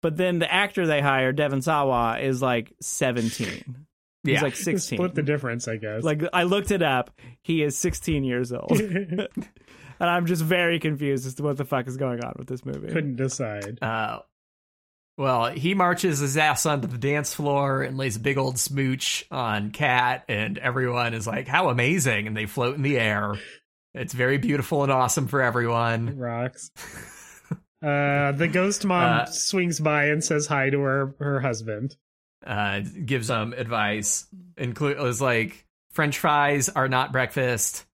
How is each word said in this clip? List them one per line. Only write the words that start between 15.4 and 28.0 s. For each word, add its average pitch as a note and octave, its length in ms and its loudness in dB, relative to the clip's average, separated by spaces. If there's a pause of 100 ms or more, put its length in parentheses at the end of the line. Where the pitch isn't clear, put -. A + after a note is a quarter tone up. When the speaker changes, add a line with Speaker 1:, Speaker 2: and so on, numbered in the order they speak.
Speaker 2:
he D3 280 0
marches F3 440 2
his C#3 180 0
ass D3+ 300 2
onto C#3+ 220 0
the B2 100 -6
dance C#3+ 360 -2
floor C#3 480 0
and C3 140 -4
lays C3 200 -2
a A2 40 -6
big C3+ 180 0
old C3 200 0
smooch C3+ 720 0
on G#2+ 400 -2
Kat, B2+ 580 2
and G#2+ 300 -2
everyone B2 560 0
is A2 120 -6
like, A2+ 220 -4
"How D#3+ 200 4
amazing," B2 580 2
and G#2+ 100 -4
they A2 100 -2
float B2+ 300 -2
in C#3+ 60 -2
the C#3 160 2
air. G#2 360 0 (600)
It's B2+ 200 -8
very B2+ 240 2
beautiful C#3+ 440 0
and C#3 100 2
awesome B2+ 360 2
for C#3 140 2
everyone. A#2 680 2
Speaker 3:
It C#3 80 -6
rocks. A#2+ 600 -6
Speaker 2:
<laughs> - 40 -18 (1000)
Speaker 3:
Uh, C#3+ 520 2